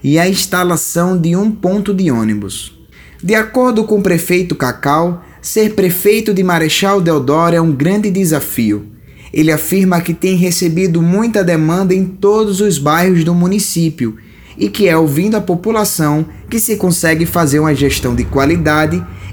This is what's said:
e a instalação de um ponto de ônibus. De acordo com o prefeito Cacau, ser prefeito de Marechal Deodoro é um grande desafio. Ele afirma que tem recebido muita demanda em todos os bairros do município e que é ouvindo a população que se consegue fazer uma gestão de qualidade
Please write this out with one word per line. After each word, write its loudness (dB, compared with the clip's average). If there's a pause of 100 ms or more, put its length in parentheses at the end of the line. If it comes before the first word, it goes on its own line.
e 2
a 2
instalação -2
de 0
um 2
ponto -2
de 0
ônibus. -4 (500)
De 0
acordo 0
com 0
o 0
prefeito 0
Cacau, -2 (200)
ser 0
prefeito 2
de 0
Marechal 2
Deodoro 2
é 2
um 2
grande 0
desafio. -2 (440)
Ele 2
afirma 0
que -4
tem 0
recebido 0
muita 0
demanda 0
em 0
todos 0
os 0
bairros 2
do 0
município -2 (400)
e -2
que 2
é 4
ouvindo 2
a 0
população -2 (240)
que -4
se -2
consegue 0
fazer 0
uma 2
gestão 0
de -2
qualidade 0 (260)